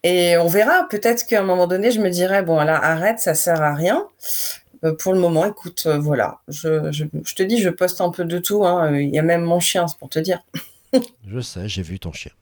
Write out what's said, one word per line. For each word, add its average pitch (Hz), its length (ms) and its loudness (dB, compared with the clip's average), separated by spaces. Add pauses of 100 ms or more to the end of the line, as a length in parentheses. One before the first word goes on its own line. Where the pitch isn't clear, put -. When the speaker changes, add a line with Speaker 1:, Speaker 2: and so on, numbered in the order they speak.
Speaker 1:
Et 175 340 4
on 170 100 4
verra, 240 420 4
peut-être 233 360 0
qu'à 220 160 2
un - 20 0
moment 180 240 2
donné, 190 240 2
je 226 80 2
me 196 100 2
dirai, 185 340 2
bon, 165 200 2
là, 156 200 2
arrête, 170 360 2
ça 165 140 0
sert 160 280 2
à 147 120 2
rien. 196 320 0 (800)
Euh, 160 100 2
pour 185 200 -2
le 190 60 4
moment, 170 260 2
écoute, - 420 -8
euh, 151 100 2
voilà. 147 500 0
Je, 156 440 -2
je, 151 140 -4 (200)
je - 100 -10
te - 80 -2
dis, 220 180 0
je 185 80 2
poste 180 320 -2
un 180 100 0
peu 175 140 -6
de 170 120 -4
tout, 202 280 0
hein. 175 280 2
Euh, 143 80 0
il 143 120 -2
y 147 60 0
a 156 40 0
même 170 200 2
mon 170 160 2
chien, 175 280 0
c'est - 100 -10
pour 139 120 -18
te 156 100 -4
dire. 175 240 -2 (500)
<laughs> 254 340 -2
Speaker 2:
Je 107 120 -8
sais, 101 280 -10
j'ai 95 140 -6
vu 87 180 -8
ton 82 120 -10
chien. - 200 -14 (100)